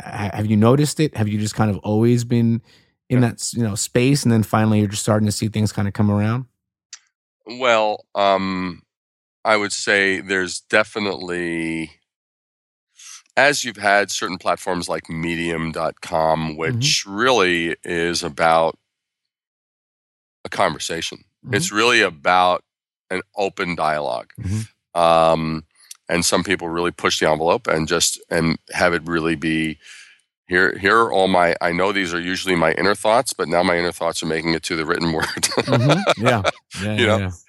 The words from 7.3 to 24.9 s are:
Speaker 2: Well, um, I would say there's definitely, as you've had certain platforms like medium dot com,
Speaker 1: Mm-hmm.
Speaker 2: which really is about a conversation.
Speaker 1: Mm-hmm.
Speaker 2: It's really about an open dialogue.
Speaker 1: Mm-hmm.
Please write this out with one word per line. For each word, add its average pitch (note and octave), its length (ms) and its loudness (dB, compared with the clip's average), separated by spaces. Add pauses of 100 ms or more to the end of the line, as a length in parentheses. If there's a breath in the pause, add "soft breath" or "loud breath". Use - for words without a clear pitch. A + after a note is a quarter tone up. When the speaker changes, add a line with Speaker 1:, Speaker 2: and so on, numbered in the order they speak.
Speaker 2:
Well, A2+ 580 0 (120)
um, F#2+ 680 0 (640)
I A2 120 2
would G2+ 160 -2
say G2 480 0
there's F#2 400 -4
definitely, F2 1300 -4 (1400 loud breath)
as C#3 280 2
you've A2 120 -8
had G2+ 340 2
certain F2+ 280 -6
platforms F2 500 -4
like E2 200 -6
medium E2 600 -4
dot D#2 300 -6
com, D#2+ 480 0
Speaker 1:
Mm-hmm. D2+ 100 -8
Speaker 2:
which A#2 480 -2
really G2 760 0
is E2+ 400 -2
about E2 520 2 (1700)
a - 40 -14
conversation. E2 720 -2 (260)
Speaker 1:
Mm-hmm. B2+ 100 -6
Speaker 2:
It's F#2+ 160 -2
really A2+ 320 4
about F2+ 640 2 (460)
an F#2 120 -4 (140)
open F#2+ 400 -2
dialogue. D2 640 -2
Speaker 1:
Mm-hmm. G#2 600 -6